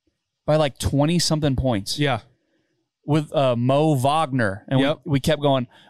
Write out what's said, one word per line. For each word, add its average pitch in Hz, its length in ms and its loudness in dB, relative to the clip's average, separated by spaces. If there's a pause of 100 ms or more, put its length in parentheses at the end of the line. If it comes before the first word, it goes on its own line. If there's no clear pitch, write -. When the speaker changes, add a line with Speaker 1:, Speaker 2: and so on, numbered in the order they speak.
(460)
Speaker 1:
by, 151 100 2
like, 151 220 0
twenty 151 420 0
something 151 360 0
points. 123 440 -2
Speaker 2:
Yeah. 135 200 0 (840)
Speaker 1:
With, 147 300 -2
uh, 135 200 2
Mo 139 400 2
Wagner. 131 720 0
And 131 100 2
Speaker 2:
Yep. 139 260 0
Speaker 1:
we, 139 80 -4
we 139 60 2
kept 147 220 -2
going, 135 260 0 (220)